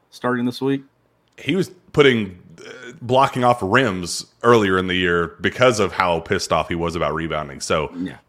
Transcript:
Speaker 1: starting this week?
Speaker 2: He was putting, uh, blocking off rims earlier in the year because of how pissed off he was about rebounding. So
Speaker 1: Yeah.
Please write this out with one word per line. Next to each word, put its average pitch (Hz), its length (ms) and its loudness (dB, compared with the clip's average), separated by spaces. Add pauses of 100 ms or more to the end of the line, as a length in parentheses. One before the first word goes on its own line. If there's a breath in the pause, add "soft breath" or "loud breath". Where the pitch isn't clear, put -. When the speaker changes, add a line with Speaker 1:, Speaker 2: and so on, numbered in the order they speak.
(100)
Speaker 1:
starting 123 340 -4
this 123 180 -6
week? 135 220 -2 (540)
Speaker 2:
He 147 180 -2
was 185 140 -2 (240)
putting, 113 500 2 (160)
uh, 127 320 -20 (100)
blocking 127 440 2
off 120 160 4
rims 95 640 0 (180)
earlier 107 340 4
in 92 100 0
the 90 80 -2
year 87 440 0
because 110 400 2
of 92 140 0
how 87 260 0
pissed 90 320 -4
off 80 160 0
he 87 80 -4
was 85 220 -4
about 78 160 -2
rebounding. 76 480 -8
So 78 340 -4
Speaker 1:
Yeah. 87 220 -10 (120)